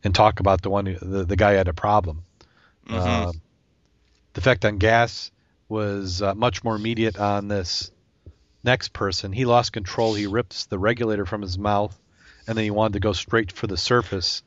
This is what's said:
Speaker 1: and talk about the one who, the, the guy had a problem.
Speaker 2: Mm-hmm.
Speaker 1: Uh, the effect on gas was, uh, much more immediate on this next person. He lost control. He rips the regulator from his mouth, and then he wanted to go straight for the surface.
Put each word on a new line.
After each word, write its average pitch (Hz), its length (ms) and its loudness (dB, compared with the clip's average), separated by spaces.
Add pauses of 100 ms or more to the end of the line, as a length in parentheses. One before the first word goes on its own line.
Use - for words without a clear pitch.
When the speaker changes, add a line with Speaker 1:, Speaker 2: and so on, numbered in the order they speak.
Speaker 1:
and 101 100 0
talk 107 260 6
about 92 220 4
the - 80 -4
one 98 160 0
who, 92 180 -6
the, 95 220 -4
the 95 100 0
guy 101 180 6
had 95 140 4
a 85 60 -4
problem. 87 500 0 (640)
Speaker 2:
Mm-hmm. 113 400 0
Speaker 1:
Uh, 87 40 -6 (1000)
the - 80 -6
effect 123 220 2
on 107 140 2
gas 113 540 2 (360)
was, 101 540 -4
uh, 98 140 0
much 110 280 0
more 113 120 0
immediate 110 420 -2
on 101 300 0
this 98 420 -4 (760)
next 123 300 0
person. 98 380 -4
He 123 140 -2
lost 120 280 4
control. 110 400 -2
He 104 140 -2
rips 110 400 -4
the 104 100 -6
regulator 107 480 0
from 104 160 -6
his 92 160 -6
mouth, 104 400 0 (500)
and 113 80 -4
then 110 80 0
he 104 80 -2
wanted 107 220 2
to 104 60 -2
go 104 140 2
straight 107 380 0
for - 140 -10
the 104 120 -4
surface. 101 680 0